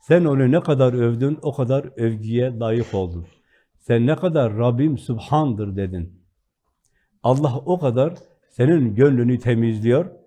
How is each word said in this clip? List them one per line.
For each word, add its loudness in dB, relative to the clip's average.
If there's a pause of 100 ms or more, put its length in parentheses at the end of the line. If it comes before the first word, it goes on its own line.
Sen 4
onu 2
ne 4
kadar 2
övdün, 0
o -6
kadar -2
övgüye -4
layık -2
oldun. -6 (540)
Sen 0
ne 2
kadar 0
"Rabbim 0
Sübhan'dır." -4
dedin. -8 (1000)
Allah 0
o -2
kadar 0 (360)
senin 2
gönlünü 4
temizliyor 0 (160)